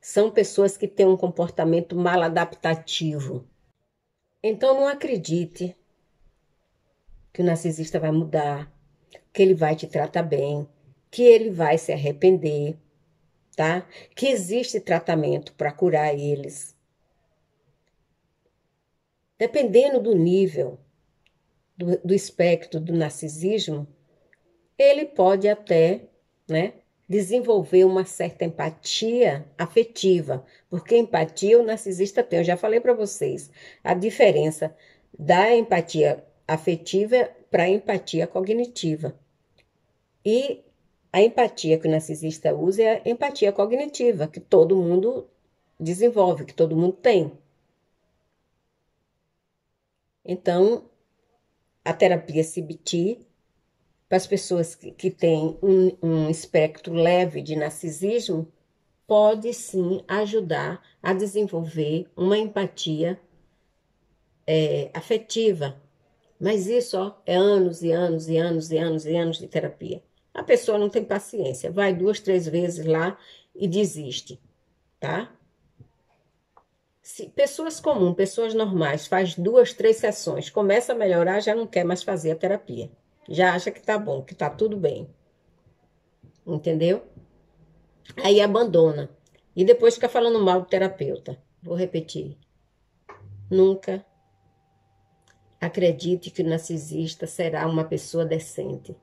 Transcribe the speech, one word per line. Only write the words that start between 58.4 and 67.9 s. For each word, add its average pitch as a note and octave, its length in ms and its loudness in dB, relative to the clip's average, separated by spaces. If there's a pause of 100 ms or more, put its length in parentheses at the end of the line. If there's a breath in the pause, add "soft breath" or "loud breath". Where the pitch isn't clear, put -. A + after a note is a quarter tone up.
pode G#3+ 480 2
sim F#3 520 -4
ajudar F#3 760 -4 (220 soft breath)
a F#3 100 -2
desenvolver E3+ 1040 -4
uma F#3+ 200 0
empatia, F#3 840 -4 (1300)
é, D3 460 0
afetiva. G3 880 -4 (580)
Mas G3 280 -2
isso, A#3+ 320 -2
ó, G3 260 -8
é F3 100 -2
anos F#3 480 2
e E3 80 -2